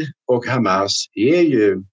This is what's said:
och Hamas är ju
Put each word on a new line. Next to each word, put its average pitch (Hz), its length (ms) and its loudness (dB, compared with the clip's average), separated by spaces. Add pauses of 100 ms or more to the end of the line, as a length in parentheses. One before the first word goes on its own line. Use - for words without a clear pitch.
(260)
och 120 200 -2
Hamas 101 680 -2
är 135 260 2
ju 107 420 2 (100)